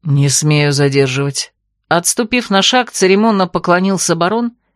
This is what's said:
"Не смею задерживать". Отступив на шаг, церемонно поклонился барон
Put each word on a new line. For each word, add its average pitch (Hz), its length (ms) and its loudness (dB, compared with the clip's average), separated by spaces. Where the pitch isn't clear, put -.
"Не 143 260 0
смею 147 440 0
задерживать". 139 800 0
Отступив 226 600 -2
на 196 100 2
шаг, 247 300 0
церемонно 196 580 2
поклонился 180 640 -2
барон 214 380 -2